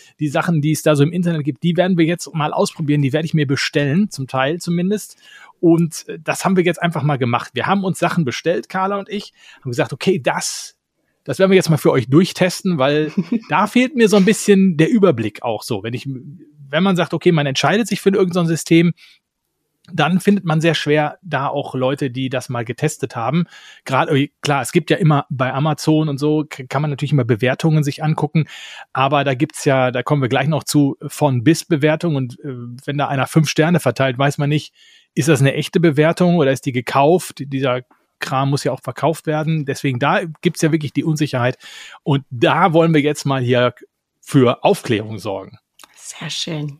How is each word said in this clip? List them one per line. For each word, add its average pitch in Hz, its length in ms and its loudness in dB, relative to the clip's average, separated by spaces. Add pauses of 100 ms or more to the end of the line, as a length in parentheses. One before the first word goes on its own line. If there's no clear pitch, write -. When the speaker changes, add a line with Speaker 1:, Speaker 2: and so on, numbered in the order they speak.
(200)
Speaker 1:
die 151 80 -2
Sachen, 160 340 0
die 156 100 0
es 147 100 -2
da 151 140 4
so 139 80 4
im 170 100 0
Internet 170 320 -2
gibt, 147 160 -6
die 170 160 0
werden 180 220 2
wir 160 60 4
jetzt 165 280 -4
mal 151 200 -4
ausprobieren, 147 500 0
die 127 100 0
werde 156 140 -2
ich - 80 -4
mir 147 100 2
bestellen, 143 640 0
zum 135 180 -10
Teil 139 320 -2
zumindest. 175 640 -4 (400)
Und, 165 480 2
äh, 170 120 -10
das - 220 -6
haben 185 140 2
wir 175 60 2
jetzt 170 180 -2
einfach 165 220 -2
mal 147 140 0
gemacht. 120 360 -2
Wir 117 140 -4
haben 196 180 0
uns 180 140 -4
Sachen 165 260 0
bestellt, 170 420 -4
Carla 196 300 -4
und 196 100 -10
ich, 196 240 -10 (300)
haben 131 80 -8
gesagt, 123 240 -4
okay, 180 260 0
das, - 560 -6 (480)
das 143 140 -8
werden 190 140 4
wir 190 40 6
jetzt 175 140 4
mal 151 80 4
für 165 140 4
euch 127 180 0
durchtesten, 175 680 2
weil 147 340 0 (160)
<laughs> 226 200 -4
da 190 180 2
fehlt 254 280 0
mir 226 140 4
so 208 80 6
ein 190 80 6
bisschen 190 500 4
der 160 140 2
Überblick 147 540 2
auch 110 180 -4
so. 101 220 -6
Wenn 113 100 -6
ich, 127 160 -8
wenn 143 720 -8
man 196 120 2
sagt, 170 180 -2
okay, 175 180 2
man 151 140 2
entscheidet 156 420 0
sich - 140 -4
für 202 80 2
irgend 190 240 2
so 180 80 0
ein 165 60 0
System, 165 460 2 (960)
dann 160 280 0
findet 202 260 0
man 160 160 0
sehr 160 140 2
schwer 151 480 0
da 143 240 -4
auch 135 260 -6
Leute, 135 380 -2
die 131 180 -6
das 127 200 -6
mal 120 140 -6
getestet 135 520 -6
haben. 131 300 -2 (380)
Gerade, 147 320 0
äh, 143 140 0 (120)
klar, 143 200 0
es 117 100 -6
gibt 170 200 0
ja 151 60 2
immer 151 320 2
bei 127 220 -2
Amazon 156 560 0
und 139 120 -6
so, 151 280 0
k-, - 220 -16
kann 139 140 -2
man 151 80 -4
natürlich 139 200 -4
immer 131 140 2
Bewertungen 131 580 2
sich 147 200 -4
angucken, 156 420 0 (480)
aber 139 300 0
da 139 100 0
gibt's 139 320 -4
ja, 131 240 4
da 123 140 -4
kommen 147 180 0
wir 127 80 0
gleich 135 180 0
noch 156 160 -2
zu, 143 340 0 (100)
von 131 360 0
bis 156 220 2
Bewertungen 156 500 0
und, 127 260 -6
äh, 139 120 -10 (320)
wenn 143 140 -6
da 135 80 0
einer 131 180 0
fünf 160 240 2
Sterne 160 300 2
verteilt, 131 400 0
weiß 147 180 0
man 143 120 -2
nicht, 147 220 -2 (440)
ist 127 120 0
das 160 140 4
eine 139 140 4
echte - 240 -2
Bewertung 165 580 4
oder 139 140 2
ist - 160 -4
die 131 60 -2
gekauft? 139 720 0
Dieser 135 340 -2 (380)
Kram 135 320 -2
muss 143 120 -2
ja 143 80 -2
auch 123 100 -8
verkauft 147 440 -4
werden, 156 400 -2
deswegen 135 320 -4
da 156 240 0 (200)
gibt's - 200 -2
ja 156 100 2
wirklich 151 220 -2
die 143 100 -2
Unsicherheit 139 540 0 (460)
und 139 260 0
da 156 420 2
wollen 165 220 4
wir 147 80 4
jetzt 147 240 -2
mal 135 160 0
hier 123 320 2 (480)
für 127 420 2
Aufklärung 110 540 0
sorgen. 95 400 -10 (380)
Speaker 2:
Sehr - 340 -14
schön. 151 500 -8